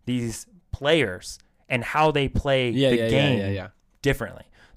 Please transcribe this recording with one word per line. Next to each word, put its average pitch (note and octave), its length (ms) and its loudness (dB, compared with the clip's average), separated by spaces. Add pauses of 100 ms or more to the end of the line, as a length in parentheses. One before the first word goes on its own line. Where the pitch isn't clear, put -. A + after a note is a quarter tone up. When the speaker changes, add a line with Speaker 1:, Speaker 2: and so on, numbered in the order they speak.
Speaker 1:
these A#2 420 -6 (240)
players C3+ 680 0 (280)
and B2 160 -2
how D#3 280 2
they C#3 180 0
play C3 400 0
Speaker 2:
Yeah, C3 220 2
Speaker 1:
the A#2+ 60 4
Speaker 2:
yeah, A2+ 60 2
yeah, A2+ 60 0
Speaker 1:
game A#2+ 300 2
Speaker 2:
yeah, G2 100 -4
yeah. F#2+ 180 -6 (340)
Speaker 1:
differently. C3+ 440 -4 (320)